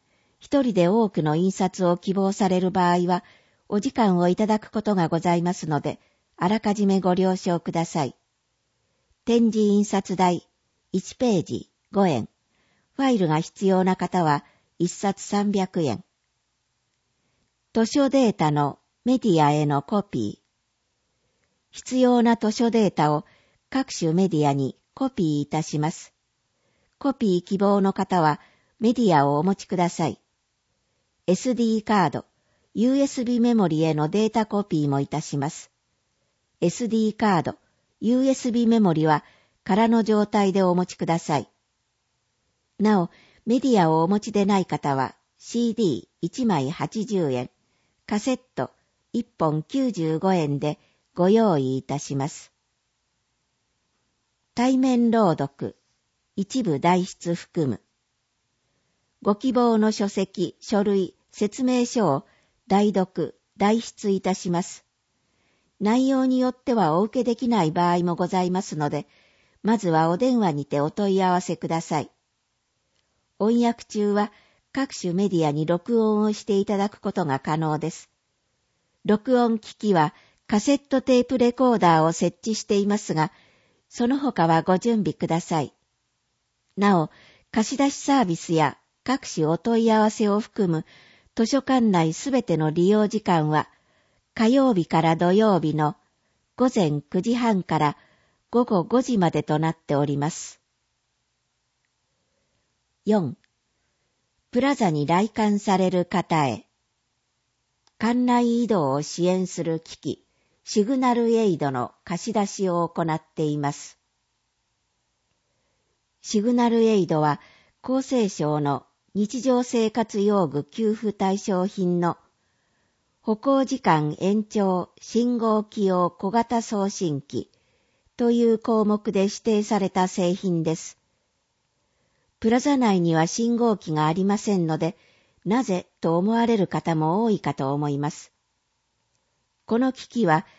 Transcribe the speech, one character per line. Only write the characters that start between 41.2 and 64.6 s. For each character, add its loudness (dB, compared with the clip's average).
い。 -8
な 2
お、 -4
メ 0
デ -2
ィ 4
ア 4
を 4
お 2
持 0
ち -10
で 0
な 2
い 0
方 -4
は、 -4
シ -4
ー -8
デ -2
ィ 0
ー -20
一 -6
枚 0
八 -8
十 -2
円、 -4
カ -4
セ -2
ッ -6
ト -6
一 -4
本 -2
九 -2
十 -2
五 0
円 0
で -4
ご 2
用 4
意 -2
い -6
た -8
し -8
ま -4
す。 -18
対 2
面 2
朗 2
読、 -6
一 -4
部 -2
代 2
筆 -8
含 -4
む。 -4
ご 2
希 -2
望 2
の 2
書 -4
籍、 -4
書 -2
類、 0
説 -4
明 0
書 0
を -2
代 4
読、 -4
代 2
筆 -6
い 0
た -2
し -6
ま 0